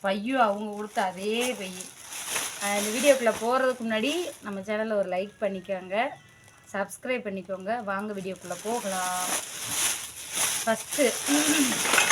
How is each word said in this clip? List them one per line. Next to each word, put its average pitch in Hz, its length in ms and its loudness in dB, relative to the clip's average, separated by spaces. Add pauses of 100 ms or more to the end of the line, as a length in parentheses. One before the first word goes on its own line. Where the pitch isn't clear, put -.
பையும் 220 480 2
அவங்க 208 260 -2
கொடுத்த 214 260 -4 (100)
அதே 202 260 -2 (240)
பை. 185 100 -8 (920)
அஹ், 202 160 2
இந்த 208 140 0
வீடியோக்குள்ள 254 380 6 (100)
போறதுக்கு 254 420 2
முன்னாடி 226 260 0 (360)
நம்ம 196 220 -6
சேனலை 214 340 0
ஒரு 185 80 -2
லைக் 190 320 -2
பண்ணிக்கோங்க, 190 560 -4 (720)
சப்ஸ்கிரைப் 208 560 -4
பண்ணிக்கோங்க. 190 460 -4 (160)
வாங்க 202 280 -2
வீடியோக்குள்ள 180 460 -8
போகலாம். 185 680 -2 (1300)
ஃபஸ்ட்டு 226 420 0 (1080)